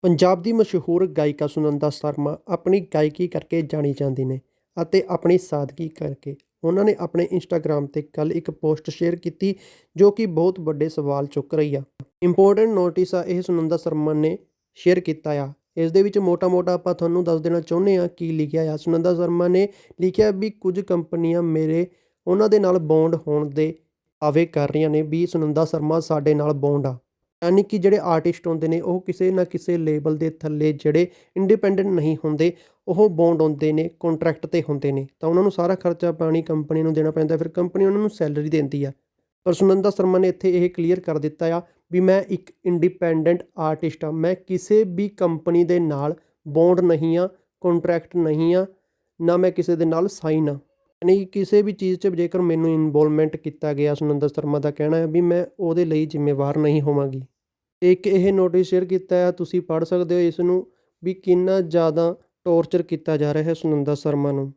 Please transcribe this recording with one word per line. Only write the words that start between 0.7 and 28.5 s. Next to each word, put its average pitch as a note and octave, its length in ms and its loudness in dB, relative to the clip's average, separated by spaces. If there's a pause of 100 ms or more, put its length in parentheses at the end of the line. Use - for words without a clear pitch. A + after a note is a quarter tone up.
ਗਾਇਕਾ D3 400 -2
ਸੁਨੰਦਾ D3 420 -2
ਸ਼ਰਮਾ D3 480 -6 (100)
ਆਪਣੀ F#3 320 0
ਗਾਇਕੀ D#3 480 -2
ਕਰਕੇ E3+ 340 -4
ਜਾਣੀ D3 320 -2
ਜਾਂਦੀ C3+ 320 -4
ਨੇ C3 140 -6 (420)
ਅਤੇ F#3 280 0
ਆਪਣੀ F3 280 2
ਸਾਦਗੀ D3+ 520 -6
ਕਰਕੇ। C#3+ 460 -10 (280)
ਉਹਨਾਂ F#3 220 0
ਨੇ G#3 140 2
ਆਪਣੇ F3 360 -2
Instagram D#3 500 -2
'ਤੇ D3 160 -6
ਕੱਲ੍ਹ D#3 320 -4
ਇੱਕ E3+ 180 -6
ਪੋਸਟ D#3 380 -4
ਸ਼ੇਅਰ E3+ 260 -2
ਕੀਤੀ, F#3+ 400 -4 (400)
ਜੋ G3+ 160 6
ਕਿ A3 140 -2
ਬਹੁਤ F3+ 340 0
ਵੱਡੇ D#3 300 -2
ਸਵਾਲ C#3+ 360 -2
ਚੁੱਕ C#3+ 280 -8
ਰਹੀ D3+ 220 0
ਆ। C#3 60 -4 (420)
ਇੰਪੋਰਟੈਂਟ G3 460 4
ਨੋਟਿਸ F#3 460 0
ਆ F3 80 -2
ਇਹ F3+ 180 -2
ਸੁਨੰਦਾ E3+ 360 -2
ਸ਼ਰਮਾ D#3 360 -2
ਨੇ D#3 240 0 (380)
ਸ਼ੇਅਰ F3+ 240 2
ਕੀਤਾ D#3 320 -6
ਆ। C#3+ 220 -4 (240)
ਇਸ E3 140 0
ਦੇ G3 120 2
ਵਿੱਚ G3+ 140 0
ਮੋਟਾ-ਮੋਟਾ F3+ 560 0
ਆਪਾਂ F3 220 -2
ਤੁਹਾਨੂੰ F3 280 -2
ਦੱਸ E3 180 0
ਦੇਣਾ E3+ 200 -2
ਚਾਹੁੰਦੇ F#3 360 0
ਹਾਂ F3 100 0
ਕੀ E3+ 240 -6
ਲਿਖਿਆ D#3 420 -2
ਆ। D#3 40 -6
ਸੁਨੰਦਾ E3+ 380 0
ਸ਼ਰਮਾ F3 320 0
ਨੇ F#3 200 4 (340)
ਲਿਖਿਆ G3+ 300 2
ਵੀ G3 180 -2
ਕੁਝ F#3+ 320 -4
ਕੰਪਨੀਆਂ E3+ 600 -2
ਮੇਰੇ, D#3+ 460 0 (400)
ਉਹਨਾਂ G3+ 220 2
ਦੇ G#3+ 100 6
ਨਾਲ F#3 200 4
ਬੌਂਡ D#3+ 360 2 (120)
ਹੋਣ D3+ 220 0
ਦੇ D#3 300 -2 (420)
ਦਾਅਵੇ D3+ 240 4
ਕਰ D3 260 -2
ਰਹੀਆਂ D#3 180 0
ਨੇ D3+ 120 0
ਵੀ D#3+ 260 -2
ਸੁਨੰਦਾ D#3 380 0
ਸ਼ਰਮਾ D#3 340 -2
ਸਾਡੇ D3+ 340 0
ਨਾਲ D3+ 200 0
ਬੌਂਡ C#3+ 320 0
ਆ। B2+ 120 -4 (460)
ਯਾਨੀ F#3 200 4
ਕਿ G#3 140 -4
ਜਿਹੜੇ G3 200 4
ਆਰਟਿਸਟ E3 500 0
ਹੁੰਦੇ D#3+ 200 -2